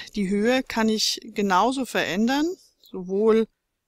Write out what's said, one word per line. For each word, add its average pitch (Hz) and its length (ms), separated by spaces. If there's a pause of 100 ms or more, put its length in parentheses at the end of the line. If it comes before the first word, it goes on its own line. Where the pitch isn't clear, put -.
(140)
die 196 140
Höhe 220 340
kann 220 260
ich - 340
genauso 214 640
verändern, 226 600 (340)
sowohl 208 640 (420)